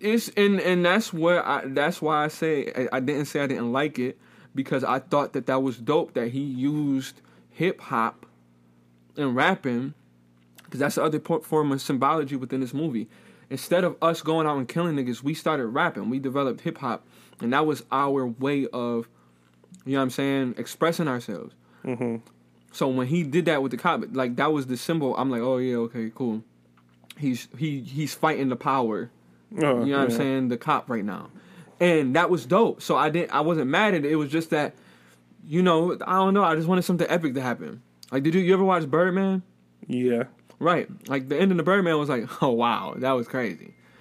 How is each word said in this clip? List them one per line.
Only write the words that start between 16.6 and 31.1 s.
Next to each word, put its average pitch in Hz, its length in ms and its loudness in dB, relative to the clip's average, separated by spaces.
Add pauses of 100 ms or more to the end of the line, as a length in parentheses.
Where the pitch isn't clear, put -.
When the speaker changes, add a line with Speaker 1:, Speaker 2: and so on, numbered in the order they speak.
Speaker 1:
hip 165 160 -6
hop, 123 280 -6 (360)
and 117 120 -2
that 147 120 4
was 139 260 -2
our 139 360 2
way 131 460 -2
of, 120 340 -4 (760)
you 135 80 -2
know 139 60 2
what 135 40 2
I'm 127 60 0
saying, 135 480 -2
expressing 165 500 -2
ourselves. 120 460 -6 (300)
Speaker 2:
Mm-hmm. 120 340 -4 (540)
Speaker 1:
So - 160 -2
when 127 200 0
he 170 160 0
did 156 220 0
that 156 160 2
with 135 100 -2
the 127 60 -6
cop, 151 260 0 (100)
like, 123 240 -2
that 143 140 2
was 143 160 -2
the 123 100 -4
symbol. 147 400 -2
I'm 131 120 0
like, 120 120 -2
"Oh, 131 160 0
yeah, 127 200 -2
okay, 117 380 -4
cool." 110 280 -4 (720)
He's, 131 300 -4 (100)
he, 143 240 -4
he's 139 320 -6
fighting 139 360 0
the 123 80 -2
power. 120 540 0 (420)
Speaker 2:
Uh, 208 40 -8
Speaker 1:
You 170 40 -4
know 139 380 2
what 139 60 2
I'm 127 40 2
Speaker 2:
yeah. 117 80 0
Speaker 1:
saying? 135 320 0
The 120 80 -2
cop - 320 -2
right 113 160 -4
now. 90 240 -8 (500)